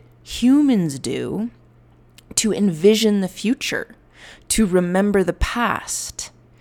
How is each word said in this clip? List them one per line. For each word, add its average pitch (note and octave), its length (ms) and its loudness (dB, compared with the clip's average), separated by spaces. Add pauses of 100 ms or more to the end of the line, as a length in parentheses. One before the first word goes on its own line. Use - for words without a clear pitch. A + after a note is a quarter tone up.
(240)
humans A#3+ 760 2
do C3 500 -6 (840)
to G#3+ 180 0
envision G#3 680 2
the F#3 80 -2
future, - 680 -6 (520)
to A3 180 0
remember F#3 600 2
the E3+ 80 0
past, - 960 -6 (300)